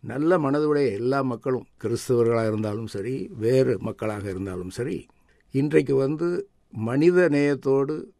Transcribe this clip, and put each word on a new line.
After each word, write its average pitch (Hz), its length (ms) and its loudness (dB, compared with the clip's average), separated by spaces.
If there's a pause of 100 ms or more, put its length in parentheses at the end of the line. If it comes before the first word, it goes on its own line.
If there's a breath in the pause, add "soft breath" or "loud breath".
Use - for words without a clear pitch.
நல்ல 147 380 0
மனதுடைய 143 520 2
எல்லா 123 320 0
மக்களும், 127 440 -4 (180)
கிறிஸ்தவர்களாக 117 600 2
இருந்தாலும் 107 400 -2
சரி, 104 420 -8 (100)
வேறு 123 400 2
மக்களாக 104 520 -4
இருந்தாலும் 92 400 -8
சரி, 131 360 -6 (440)
இன்றைக்கு 143 440 2
வந்து 156 540 -2 (240)
மனித 156 560 4
நேயத்தோடு 143 760 0 (160)